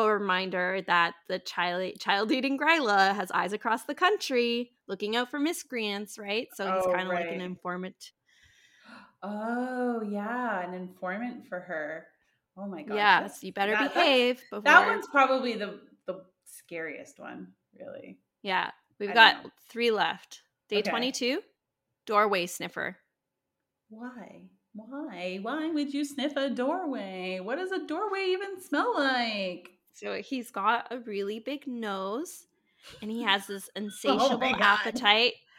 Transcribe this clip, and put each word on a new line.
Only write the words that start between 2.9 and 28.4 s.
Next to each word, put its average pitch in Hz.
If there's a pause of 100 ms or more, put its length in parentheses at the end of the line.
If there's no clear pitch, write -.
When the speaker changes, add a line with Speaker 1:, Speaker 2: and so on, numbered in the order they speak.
Speaker 1:
has 190
eyes 180
across 220
the 294
country 240 (160)
looking 202
out 247
for 294
miscreants, 220
right? 208
So 196
he's 185
Speaker 2:
Oh, 180
Speaker 1:
kinda 185
like 170
an 185
Speaker 2:
right. -
Speaker 1:
informant. 180 (1080)
Speaker 2:
Oh, 240
yeah, 208
an 180
informant 185
for 180
her. 160 (500)
Oh 202
my 185
gosh, 208
Speaker 1:
Yeah, 202
Speaker 2:
that's, -
Speaker 1:
so 190
you 185
better 202
Speaker 2:
that, 220
that's, -
Speaker 1:
behave 254 (200)
Speaker 2:
that 311
Speaker 1:
before 381
Speaker 2:
one's 440
probably 262
the, 196 (240)
the 185 (200)
scariest -
one, 180 (240)
really. - (220)
Speaker 1:
Yeah, 185 (260)
we've 208
Speaker 2:
I 202
Speaker 1:
got 226
Speaker 2:
don't -
know. - (180)
Speaker 1:
three 233
left. 185 (280)
Day 202
Speaker 2:
Okay. 214
Speaker 1:
twenty-two, 254 (640)
doorway 202
sniffer. - (920)
Speaker 2:
Why? 220 (240)
Why? 214
Why 302
would 294
you 285
sniff 285
a 269
doorway? 220
What 208
does 370
a 330
doorway 392
even 381